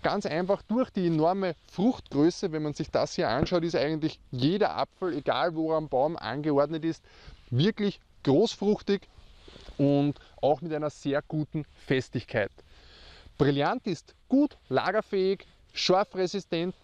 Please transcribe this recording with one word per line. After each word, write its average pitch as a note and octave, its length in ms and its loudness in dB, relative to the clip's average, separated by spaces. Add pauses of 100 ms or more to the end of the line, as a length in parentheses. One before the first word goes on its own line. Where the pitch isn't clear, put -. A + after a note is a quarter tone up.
Ganz F3+ 220 -2
einfach F3+ 380 0
durch B3 260 0
die F3+ 180 0
enorme E3+ 480 2 (160)
Fruchtgröße, F3 800 0
wenn D#3 120 -4
man D3 100 -4
sich - 180 -6
das C3+ 240 0
hier E3 140 0
anschaut, D#3+ 340 0
ist E3+ 140 -2
eigentlich D3+ 420 -2 (100)
jeder C#3+ 460 0
Apfel, D3 380 -4
egal C#3+ 420 -2
wo D#3+ 160 -2
er D#3+ 60 2
am D#3 100 -4
Baum D3 300 0
angeordnet D3 680 0
ist, E3 180 -4 (480)
wirklich B2+ 520 0 (220)
großfruchtig G3 840 0 (720)
und C#3+ 420 2 (220)
auch C#3+ 180 2
mit E3 140 -8
einer D3+ 160 -4
sehr C#3+ 320 -4
guten D#3 420 -6 (220)
Festigkeit. B2 680 -2 (840)
Brillant C#3+ 500 2
ist - 260 -8 (140)
gut C#4 300 2 (100)
lagerfähig, F#3+ 800 0 (260)
schorfresistent, F#3 1120 -2